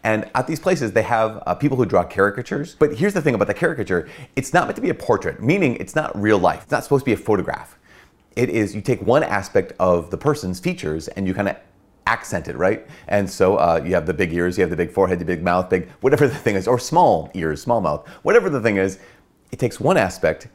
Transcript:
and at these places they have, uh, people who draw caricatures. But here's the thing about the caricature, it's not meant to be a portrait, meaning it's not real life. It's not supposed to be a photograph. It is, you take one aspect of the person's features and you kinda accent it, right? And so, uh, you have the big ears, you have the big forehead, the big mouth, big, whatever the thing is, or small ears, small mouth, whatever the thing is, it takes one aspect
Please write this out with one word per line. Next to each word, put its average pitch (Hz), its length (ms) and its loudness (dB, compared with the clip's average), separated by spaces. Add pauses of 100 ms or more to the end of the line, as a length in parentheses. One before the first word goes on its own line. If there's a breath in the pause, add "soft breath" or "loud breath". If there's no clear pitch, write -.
and 110 320 -2
at 127 100 -2
these 151 140 -6
places 139 320 0
they 107 100 4
have, 110 420 0
uh, 87 120 -2
people 139 200 0
who 127 80 4
draw 87 200 2
caricatures. - 760 -2
But 147 160 4
here's 202 200 0
the 185 60 0
thing 147 140 2
about 101 140 2
the 104 60 0
caricature, 123 540 -2 (280 loud breath)
it's - 180 -6
not 175 140 4
meant 196 80 -6
to - 40 -10
be 180 100 0
a - 40 -2
portrait, 98 480 -6
meaning 151 380 2
it's - 160 -8
not - 200 -4
real 104 220 4
life. 87 240 0
It's - 80 -12
not 143 140 -2
supposed 135 200 0
to - 20 -2
be 117 80 2
a - 20 -2
photograph. - 640 -4 (560 soft breath)
It 120 120 0
is, 101 280 -2
you 107 40 -6
take 117 220 -2
one 131 220 4
aspect 98 560 0
of 87 320 2
the 92 40 -6
person's 92 440 -2
features 80 480 -4
and 98 180 -4
you 92 80 0
kinda 101 220 -2 (500)
accent 104 400 -2
it, 76 100 -8
right? 95 300 0 (220 loud breath)
And 101 200 0
so, 95 280 2
uh, 82 280 2
you 87 120 -2
have 80 100 0
the 87 80 -2
big 85 180 -2
ears, 87 240 0
you 95 60 2
have 85 80 2
the 85 60 -4
big 85 160 -2
forehead, 92 260 2
the 87 60 -6
big 85 180 -4
mouth, 90 260 0
big, 92 200 0 (120)
whatever 139 280 4
the 147 80 -4
thing 110 180 -2
is, 95 140 -2
or 120 100 2
small 117 560 2
ears, 80 260 -4
small 120 200 0
mouth, 78 260 -2 (160 loud breath)
whatever 190 260 4
the 139 120 -2
thing 107 160 2
is, 95 240 0 (500 loud breath)
it - 80 -14
takes - 220 -4
one 175 160 2
aspect 90 580 -2